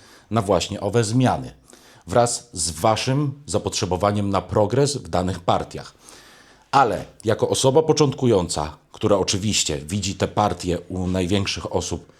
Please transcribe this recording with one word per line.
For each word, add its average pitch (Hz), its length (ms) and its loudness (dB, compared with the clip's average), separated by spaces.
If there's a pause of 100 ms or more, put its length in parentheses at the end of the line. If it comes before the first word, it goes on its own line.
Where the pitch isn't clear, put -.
(300)
na 110 120 0
właśnie 98 380 0
owe 104 240 0
zmiany, 104 480 0 (540)
wraz 117 460 0
z 85 180 -4
waszym 113 640 0 (140)
zapotrzebowaniem 101 840 -2
na 95 120 0
progres 120 540 0
w - 120 -12
danych 90 320 -2
partiach. - 540 -4 (760)
Ale 110 340 2 (200)
jako 110 240 2
osoba 131 340 4
początkująca, 113 920 2 (160)
która 101 260 2
oczywiście 92 600 0
widzi 90 360 -4
te 92 140 -2
partie 101 500 -2 (100)
u 92 180 -4
największych 92 720 -2
osób, 87 440 -4